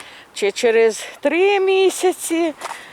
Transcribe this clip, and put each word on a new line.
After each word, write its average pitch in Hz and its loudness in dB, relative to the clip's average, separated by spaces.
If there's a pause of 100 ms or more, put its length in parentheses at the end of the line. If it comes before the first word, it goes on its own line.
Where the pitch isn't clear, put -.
(340)
чи 202 -2
через 226 0 (140)
три 381 2
місяці 359 0 (380)